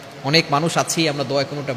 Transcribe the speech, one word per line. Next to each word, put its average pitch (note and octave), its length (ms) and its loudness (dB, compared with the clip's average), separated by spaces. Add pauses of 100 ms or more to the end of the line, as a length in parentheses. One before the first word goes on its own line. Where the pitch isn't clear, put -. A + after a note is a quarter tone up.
(240)
অনেক D#3+ 260 4
মানুষ D#3 280 2
আছি, D#3 320 2
আমরা C#3+ 140 -2
দোয়ায়ে C3+ 260 0
কুনুতটা C#3+ 280 -6